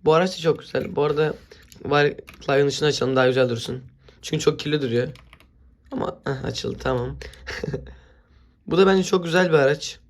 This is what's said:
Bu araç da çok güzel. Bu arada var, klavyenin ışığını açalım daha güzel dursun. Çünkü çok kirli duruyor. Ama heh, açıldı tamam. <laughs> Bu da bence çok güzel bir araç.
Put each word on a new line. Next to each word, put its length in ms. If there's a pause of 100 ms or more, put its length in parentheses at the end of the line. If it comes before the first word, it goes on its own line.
Bu 100
araç 240
da 40
çok 160
güzel. 380
Bu 60
arada 320 (500)
var, 320
klavyenin 520
ışığını 200
açalım 280
daha 100
güzel 220
dursun. 340 (400)
Çünkü 220
çok 140
kirli 240
duruyor. 260 (800)
Ama 340
heh, 200
açıldı 360
tamam. 360 (800)
<laughs> 720
Bu 120
da 80
bence 160
çok 220
güzel 240
bir 60
araç. 440 (120)